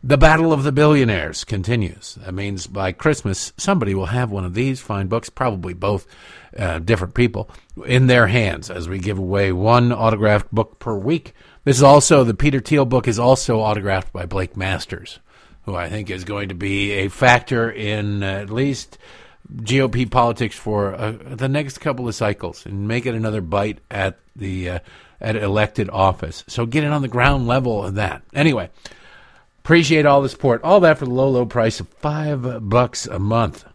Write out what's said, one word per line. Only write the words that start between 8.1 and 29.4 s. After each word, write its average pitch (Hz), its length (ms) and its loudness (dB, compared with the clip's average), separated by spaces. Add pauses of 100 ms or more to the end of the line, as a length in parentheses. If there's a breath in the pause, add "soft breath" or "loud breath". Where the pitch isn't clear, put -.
hands 95 440 0
as 87 180 -8
we 95 100 -6
give 95 200 -4
away 95 340 0
one 120 400 4
autographed 107 600 2
book 110 240 -2
per 113 160 -6
week. 101 400 -4 (300 soft breath)
This 139 120 4
is 131 60 4
also, 143 420 8
the 117 80 0
Peter 135 280 0
Thiel 139 260 0
book 123 200 0
is 110 120 -2
also 120 420 2
autographed 101 500 -2
by 90 140 -10
Blake 92 320 -6
Masters, 92 640 -6 (460 soft breath)
who 98 100 -8
I 87 160 -6
think 101 180 -8
is 92 160 -10
going 101 240 -8
to 95 60 -10
be 98 380 -4
a 98 160 -2
factor 120 600 2
in, 104 520 -4
uh, 98 40 -4
at 98 220 -8
least 131 480 -4 (680 loud breath)
G 131 180 2
O 131 80 2
P 120 160 -2
politics 120 500 0
for, 101 380 -4
uh, 107 180 -6
the 131 360 -8
next 139 300 -4
couple 127 300 -4
of 107 60 -6
cycles 101 500 -4
and 98 240 -6
make 120 160 -4
it 123 100 -4
another 110 280 -4
bite 101 380 -4 (100)
at 95 280 -4 (160)
the, 92 360 -6
uh, 87 80 -6 (420 soft breath)
at 110 160 -4
elected 104 540 -2
office. 95 560 0
So - 180 -4
get 139 200 -2
it 147 60 -2
on 147 120 -2
the 131 60 -4
ground 123 380 2
level 117 380 0
of 98 120 -6
that. 95 260 -4 (100)
Anyway, 139 380 0 (960 loud breath)